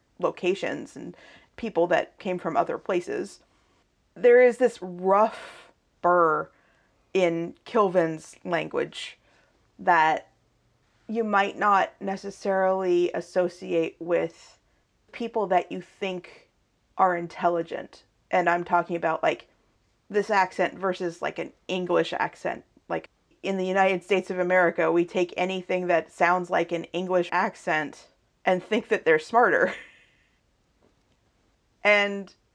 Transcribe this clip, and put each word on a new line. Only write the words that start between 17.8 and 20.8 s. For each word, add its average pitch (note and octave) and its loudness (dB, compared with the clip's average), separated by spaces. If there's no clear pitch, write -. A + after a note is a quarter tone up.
And F3+ 2
I'm F3 0
talking E3+ -2
about, E3+ -2
like, - -2
this G3+ -2
accent F#3+ 0
versus, F3+ -4